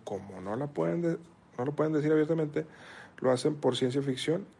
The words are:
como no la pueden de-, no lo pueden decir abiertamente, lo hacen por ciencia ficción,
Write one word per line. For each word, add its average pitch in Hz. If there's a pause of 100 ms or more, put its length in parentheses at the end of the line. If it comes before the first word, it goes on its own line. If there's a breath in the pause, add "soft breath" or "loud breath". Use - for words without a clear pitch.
como 98
no 101
la 143
pueden 165
de-, 165 (380)
no 123
lo 147
pueden 156
decir 151
abiertamente, 156 (520 loud breath)
lo 131
hacen 147
por 131
ciencia 131
ficción, 143 (120)